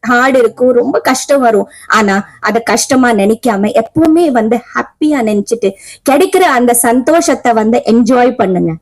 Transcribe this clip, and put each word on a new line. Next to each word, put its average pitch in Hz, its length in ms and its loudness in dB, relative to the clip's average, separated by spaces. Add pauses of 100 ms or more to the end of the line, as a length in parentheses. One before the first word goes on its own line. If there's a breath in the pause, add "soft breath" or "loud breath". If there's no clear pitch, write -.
ஹார்ட் 254 320 2
இருக்கும், 240 380 0
ரொம்ப 240 200 -2 (100)
கஷ்டம் 269 360 -2
வரும். 202 240 0 (280 loud breath)
ஆனா 196 180 0 (340 loud breath)
அத 226 120 -2 (100)
கஷ்டமா 247 400 0 (100)
நினைக்காம 208 500 -2 (100)
எப்பவுமே 320 440 0 (120)
வந்து 226 220 0 (140)
ஹாப்பியா - 560 -4
நினைச்சிட்டு 202 420 -2 (380 loud breath)
கிடைக்கிற 370 340 2 (140)
அந்த 240 180 2 (100)
சந்தோஷத்தை 254 760 0
வந்து 226 180 0 (140)
என்ஜாய் 247 480 2
பண்ணுங்க. 175 400 -2